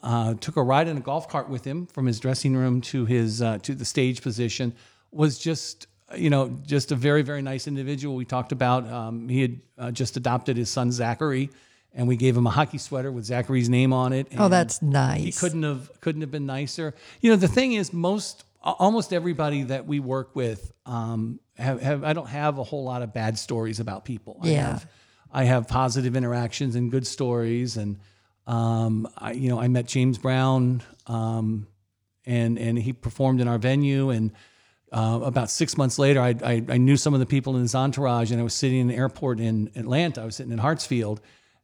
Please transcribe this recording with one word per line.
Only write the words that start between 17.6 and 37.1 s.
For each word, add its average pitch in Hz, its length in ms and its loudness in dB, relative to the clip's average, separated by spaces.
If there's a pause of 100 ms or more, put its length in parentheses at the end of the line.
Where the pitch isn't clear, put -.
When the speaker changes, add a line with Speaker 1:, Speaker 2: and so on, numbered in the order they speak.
Speaker 1:
is, 208 180 -2
most, 180 500 -2 (220)
a-, - 80 0
almost 214 400 2
everybody 151 500 0
that 131 240 -4
we 147 140 -2
work 131 340 -4
with, 117 380 -4 (140)
um, 117 520 -4 (180)
have, 127 240 -2
have, 139 220 -2
I 151 120 0
don't 151 140 -6
have 143 300 -2
a 127 60 -6
whole 143 180 -8
lot 123 200 -6
of 110 120 -10
bad 113 240 -2
stories 113 400 -4
about 110 260 -8
people. 117 380 -12
I 165 60 0
Speaker 2:
Yeah. 143 240 2
Speaker 1:
have, - 180 -10 (420)
I 131 120 0
have 123 240 4
positive 127 480 0
interactions 120 580 -2
and 120 160 0
good 127 160 0
stories. 120 720 -2
And, 101 220 -4 (480)
um, 113 680 0
I, 107 160 -10
you 127 160 -2
know, 120 120 0
I 123 80 2
met 123 180 2
James 127 320 2
Brown, 131 640 2 (240)
um, 113 600 -2 (600)
and, 117 320 2
and 117 200 0
he 117 140 -2
performed 131 480 0
in 123 80 2
our 120 100 2
venue. 135 520 2
And, 110 220 0 (600)
uh, 113 320 2
about 127 260 0
six - 260 -2
months 135 220 2
later, 139 220 6
I, 123 140 4 (100)
I, 120 240 2
I 123 100 0
knew 131 180 8
some 147 180 2